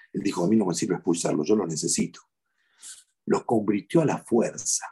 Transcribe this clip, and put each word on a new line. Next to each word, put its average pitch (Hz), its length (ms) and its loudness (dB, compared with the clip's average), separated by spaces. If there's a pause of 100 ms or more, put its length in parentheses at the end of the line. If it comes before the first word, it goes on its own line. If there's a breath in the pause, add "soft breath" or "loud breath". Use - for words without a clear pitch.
(120)
él 95 100 -6
dijo, 92 220 -2
"A 90 40 2
mí 110 80 4
no 104 100 4
me 85 80 0
sirve 85 220 0
expulsarlos, 85 500 0
yo 107 100 4
los 90 120 0
necesito". - 520 -4 (1040 loud breath)
Los - 180 0
convirtió 107 580 0
a - 20 2
la 104 140 0
fuerza. - 720 -2